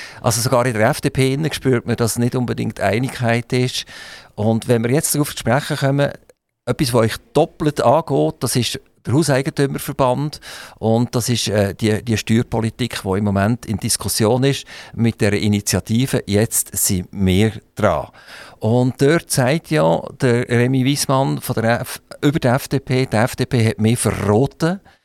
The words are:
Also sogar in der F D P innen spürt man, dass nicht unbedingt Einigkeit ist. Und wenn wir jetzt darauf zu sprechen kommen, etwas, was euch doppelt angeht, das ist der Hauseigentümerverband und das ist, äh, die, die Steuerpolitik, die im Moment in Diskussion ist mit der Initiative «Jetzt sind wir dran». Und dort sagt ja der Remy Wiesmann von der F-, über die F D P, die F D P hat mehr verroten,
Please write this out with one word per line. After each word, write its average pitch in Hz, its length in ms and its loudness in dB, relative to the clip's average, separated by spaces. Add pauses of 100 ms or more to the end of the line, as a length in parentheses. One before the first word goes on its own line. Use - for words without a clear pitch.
(200)
Also 113 200 0
sogar 120 260 2
in 123 80 -2
der 107 160 4
F 151 100 -2
D 139 100 -2
P 135 240 0
innen 156 180 -2
spürt 127 340 0
man, 117 100 0
dass 117 220 0
nicht 120 180 0
unbedingt 117 420 -4
Einigkeit 117 720 -2
ist. 127 320 0 (520)
Und 110 320 0
wenn 117 160 2
wir 123 80 0
jetzt 160 220 0
darauf 147 160 0
zu - 80 -12
sprechen 139 380 -2
kommen, 139 360 0 (540)
etwas, 123 260 -2
was 120 80 4
euch 113 160 2 (160)
doppelt 151 480 0
angeht, 151 600 2
das 127 140 -2
ist - 240 -2 (280)
der 107 80 0
Hauseigentümerverband 139 1300 0 (380)
und 113 360 2
das 123 160 0
ist, 110 180 -2
äh, 101 260 0
die, 107 300 0
die 113 140 -2
Steuerpolitik, 113 840 -2
die 101 60 -6 (100)
im 107 60 0
Moment 101 420 0
in 107 120 -4
Diskussion 117 640 0
ist 139 220 0 (280)
mit 113 260 0
der 104 120 2
Initiative 104 960 0
«Jetzt - 500 0
sind 90 340 -2
wir 98 420 2 (220)
dran». 85 340 0 (500)
Und 123 420 2
dort 151 300 2
sagt 139 400 0
ja 160 320 2 (180)
der 123 280 2
Remy 123 360 2
Wiesmann 139 560 0
von - 140 -6
der 117 260 0
F-, - 220 -10 (180)
über 147 180 2
die 131 100 0
F 123 200 0
D 139 100 0
P, 131 280 -2
die 110 100 -2
F 113 180 0
D 127 120 -2
P 117 200 2
hat 113 140 0
mehr 110 160 4
verroten, 107 840 0 (240)